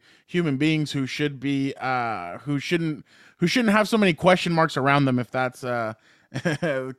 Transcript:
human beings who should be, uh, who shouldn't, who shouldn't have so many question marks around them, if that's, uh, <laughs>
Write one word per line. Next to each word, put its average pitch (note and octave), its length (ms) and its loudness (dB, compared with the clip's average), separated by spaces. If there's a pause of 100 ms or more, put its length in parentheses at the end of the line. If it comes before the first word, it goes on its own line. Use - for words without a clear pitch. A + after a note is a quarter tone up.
(260)
human E3 320 0
beings D3+ 340 2
who C#3 140 -2
should C#3+ 340 -4
be, C3+ 400 -2
uh, A2+ 600 -4
who C#3+ 180 -4
shouldn't, D#3+ 480 -2 (320)
who E3+ 80 2
shouldn't A3 260 2
have G#3 160 4
so A3+ 120 2
many F#3 160 4
question F3 380 4
marks D#3+ 240 2
around C#3 280 4
them, B2+ 140 2
if A#2+ 100 -6
that's, B2+ 340 -4
uh, A#2 300 -4 (420)
<laughs> C3 80 -6 (560)